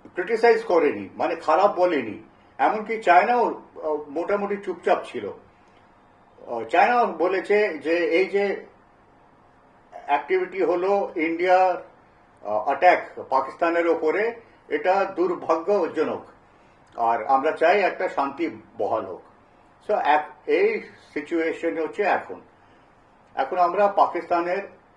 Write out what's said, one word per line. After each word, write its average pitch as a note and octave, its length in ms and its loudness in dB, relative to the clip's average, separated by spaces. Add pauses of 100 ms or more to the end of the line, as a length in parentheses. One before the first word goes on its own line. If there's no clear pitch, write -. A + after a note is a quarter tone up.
(140)
ক্রিটিসাইজ A3 500 2
করেনি, C3 500 2
মানে D#3 220 -2
খারাপ F#3 400 2
বলেনি, C3+ 460 0 (360)
এমনকি G#3+ 440 -2
চায়নাও, G#3 460 4
আহ, D#3 480 -6 (120)
মোটামুটি G3 480 -4
চুপচাপ F#3 480 -2
ছিল। G2+ 280 -10 (1120)
আহ, A#2 180 -8
চায়না A3 400 2
বলেছে F#3 720 0
যে D3+ 180 -2
এই F3 300 2
যে G3 400 -2 (1400)
অ্যাক্টিভিটি F#3 560 -2
হলো F3+ 540 0
ইন্ডিয়ার, F3 600 2 (720)
আহ, G#2+ 160 -2
অ্যাটাক C#3 640 2
পাকিস্তানের E3+ 580 0
ওপরে, E3+ 480 0 (340)
এটা F#3 360 0
দুর্ভাগ্যজনক, E3 1200 -2 (720)
আর A#2 300 0
আমরা C#3 240 2
চাই E3+ 300 2
একটা F3+ 280 -2
শান্তি C#3+ 420 -4 (280)
বহাল G#2 280 -2
হোক। F2 160 -12 (640)
So, G#3 80 2
এক-, - 540 -2
এই G3 300 2 (340)
সিচুয়েশন D#3+ 640 -4
হচ্ছে D#3 240 -4
এখন। B2 380 -2 (920)
এখন D#3 240 -4
আমরা F3+ 300 2
পাকিস্তানের F3 760 0 (340)